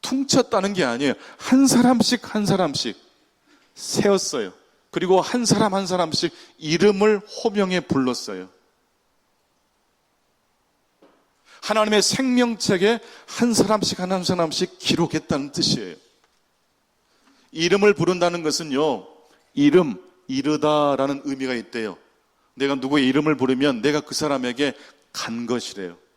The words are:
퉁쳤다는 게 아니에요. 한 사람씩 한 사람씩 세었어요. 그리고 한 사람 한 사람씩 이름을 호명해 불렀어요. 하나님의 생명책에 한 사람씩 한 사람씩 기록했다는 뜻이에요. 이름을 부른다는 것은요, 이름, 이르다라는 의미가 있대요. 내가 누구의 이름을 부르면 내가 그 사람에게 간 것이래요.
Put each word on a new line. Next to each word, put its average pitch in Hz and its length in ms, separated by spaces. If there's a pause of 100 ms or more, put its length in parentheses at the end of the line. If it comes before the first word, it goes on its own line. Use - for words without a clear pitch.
퉁쳤다는 240 720
게 185 100
아니에요. 127 300 (240)
한 269 300
사람씩 240 680
한 214 120
사람씩 160 500 (760)
세었어요. 151 800 (380)
그리고 180 300
한 247 240
사람 202 300
한 196 120
사람씩 170 460 (260)
이름을 196 600
호명해 196 640
불렀어요. 117 680 (3250)
하나님의 214 400
생명책에 233 1000 (260)
한 240 280
사람씩 208 440
한 185 240
사람씩 175 560
기록했다는 147 720
뜻이에요. 98 460 (1500)
이름을 196 440
부른다는 175 480
것은요, 147 640 (480)
이름, 143 420 (320)
이르다라는 143 960
의미가 131 300
있대요. 113 420 (580)
내가 139 220
누구의 135 320
이름을 147 280
부르면 127 460
내가 147 180
그 143 140
사람에게 131 600 (380)
간 117 340
것이래요. 101 500 (200)